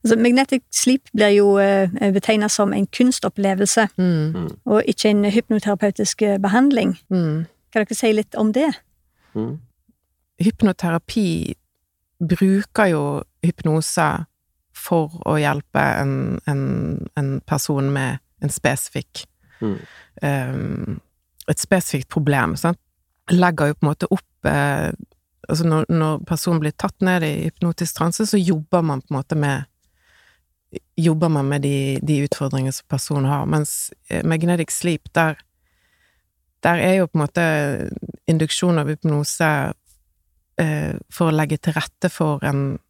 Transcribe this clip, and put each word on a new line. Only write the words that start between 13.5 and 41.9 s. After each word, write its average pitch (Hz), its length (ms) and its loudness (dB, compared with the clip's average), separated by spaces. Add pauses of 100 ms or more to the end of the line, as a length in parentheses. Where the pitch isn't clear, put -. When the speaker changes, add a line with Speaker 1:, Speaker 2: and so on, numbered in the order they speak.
Speaker 2:
for 160 360 -2 (160)
å 151 120 2
hjelpe 143 440 0 (160)
en, 135 480 -2
en, 139 160 -2 (540)
en 139 240 -4
person 139 520 -2
med 135 260 -4 (240)
en 147 80 -2
spesifikk, - 720 -4 (360)
Speaker 3:
Mm. 101 180 -2 (440)
Speaker 2:
ehm, 131 800 -4 (480)
et 147 100 -2
spesifikt - 500 -2
problem, 135 480 0
sant? 170 220 -2 (500)
Legger 170 440 4
jo - 20 -4
på - 80 -2
en 147 80 4
måte 165 200 -4
opp, - 360 -4
eh, 143 460 0 (560)
altså 160 180 -2
når, 156 220 2
når 156 360 0
personen 165 360 0
blir 151 180 -2
tatt - 220 -4
ned 180 240 2
i 151 80 -2 (160)
hypnotisk 170 500 -4
transe, 170 280 0
så 208 120 2
jobber 170 440 0
man 143 200 -2
på - 80 -20
en 139 80 -2
måte - 180 -4
med, 139 280 0 (1300)
jobber 160 320 2
man 139 200 2
med 143 140 -2
de, 139 400 -2
de 147 260 0
utfordringene 135 440 -2
som - 160 -12
personen 139 380 -2
har. 143 200 0
Mens, - 440 -4 (180)
eh, - 140 -4
magnetic 165 480 0
sleep, - 420 -4
der, 160 280 0 (1200)
der 170 160 2
er 185 220 2
jo 175 80 2
på 165 100 -2
en 151 80 2
måte 170 180 -2 (840)
induksjon 160 500 0
av 143 100 -2
hypnose, 156 600 -2 (1080)
eh, 151 360 -2 (160)
for 165 220 0
å - 20 0
legge 151 240 0
til 156 160 -2
rette - 360 -4